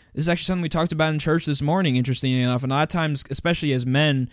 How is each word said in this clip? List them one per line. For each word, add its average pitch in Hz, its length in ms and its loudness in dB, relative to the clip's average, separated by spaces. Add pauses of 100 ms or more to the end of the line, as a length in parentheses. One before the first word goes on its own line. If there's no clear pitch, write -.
(140)
this 156 100 -2
is 165 60 0
actually 175 160 0
something 185 160 -2
we 156 80 -4
talked 165 220 0
about 156 200 0
in 151 60 0
church 160 260 0
this 147 160 0
morning, 151 360 2
interestingly 127 440 0
enough, 123 220 0
and 135 100 -2
a 135 40 0
lot 147 80 2
of 156 40 -2
times, 156 400 -2
especially 156 460 0
as 123 100 0
men, 135 480 2